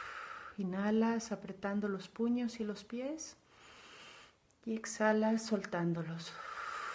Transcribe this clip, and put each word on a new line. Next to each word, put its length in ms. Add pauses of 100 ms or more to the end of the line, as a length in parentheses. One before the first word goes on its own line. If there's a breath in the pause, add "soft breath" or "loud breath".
(600 loud breath)
Inhalas 720
apretando 560
los 220
puños 500
y 40
los 200
pies 540 (1300 loud breath)
y 100
exhalas 720
soltándolos. 840 (640 loud breath)